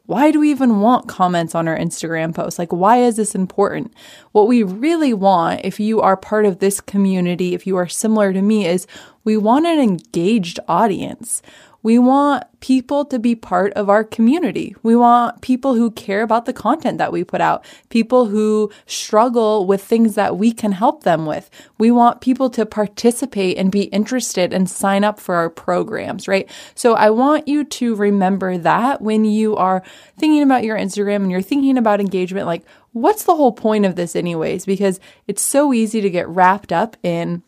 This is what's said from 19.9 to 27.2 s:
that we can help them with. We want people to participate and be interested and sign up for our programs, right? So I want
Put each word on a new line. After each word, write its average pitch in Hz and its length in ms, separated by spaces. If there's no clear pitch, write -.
that 196 220
we 226 160
can 214 200
help 233 320
them 160 200
with. 151 240
We 226 120
want 240 300
people 254 300
to 220 160
participate 214 920
and 190 160
be 202 120
interested 208 680
and 185 160
sign 202 360
up 208 140
for 180 180
our 170 120
programs, - 800
right? 196 220
So 233 200
I 214 140
want 269 400